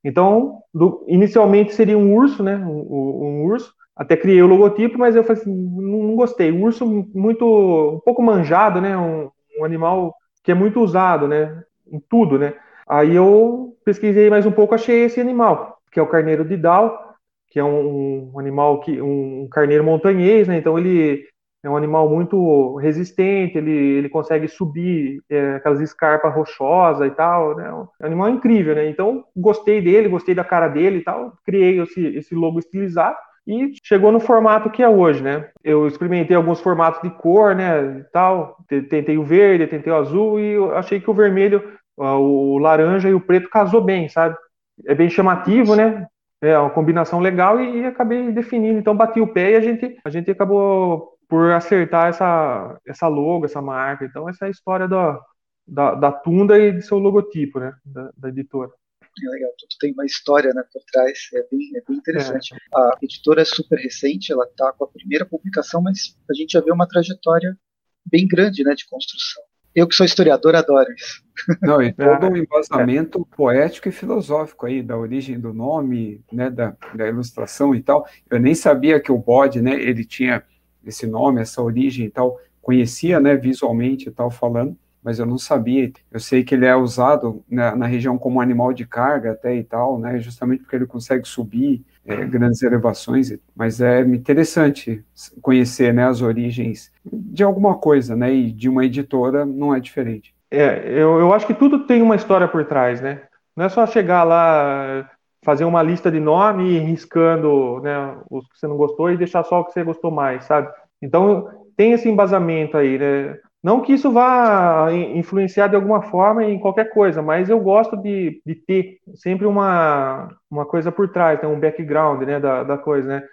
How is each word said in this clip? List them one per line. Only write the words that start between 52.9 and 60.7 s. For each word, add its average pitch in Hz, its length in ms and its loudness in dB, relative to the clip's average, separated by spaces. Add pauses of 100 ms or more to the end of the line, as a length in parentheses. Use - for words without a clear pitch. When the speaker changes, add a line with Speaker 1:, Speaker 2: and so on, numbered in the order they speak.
Speaker 1:
logo, 156 380 -2
essa 143 140 -8
marca. 135 440 -8
Então, 139 240 -14
essa 180 160 -12
é 196 40 -6
a - 20 -6
história 185 380 -6
da, 180 300 -2 (480)
da, 143 280 -2
da 143 180 2
Tunda 196 460 4
e 208 140 4
de 180 100 -8
seu 202 160 -2
logotipo, 196 600 -2
né? 131 140 -8 (120)
Da, 131 320 -18
da 131 120 -14
editora. 131 420 -10 (520)
Speaker 2:
É 135 60 -10
legal, 131 300 -8
tudo - 220 -18
tem 147 120 -4
uma 135 140 -8
história, 139 480 0
né, 127 80 -6 (100)